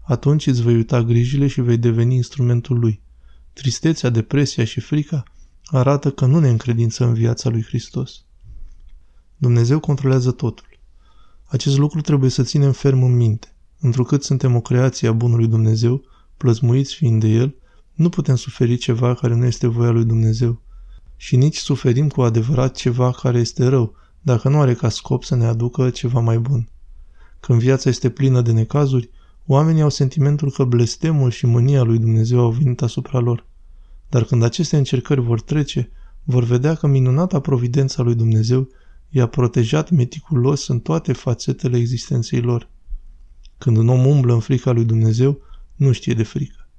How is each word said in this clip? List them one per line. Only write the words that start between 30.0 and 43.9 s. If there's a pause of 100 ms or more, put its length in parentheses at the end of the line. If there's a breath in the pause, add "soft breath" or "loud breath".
că
blestemul
și
mânia
lui
Dumnezeu
au
venit
asupra
lor. (600)
Dar
când
aceste
încercări
vor
trece, (320 soft breath)
vor
vedea
că
minunata
providența
lui
Dumnezeu (400 soft breath)
i-a
protejat
meticulos
în
toate
fațetele
existenței
lor. (880)
Când
un
om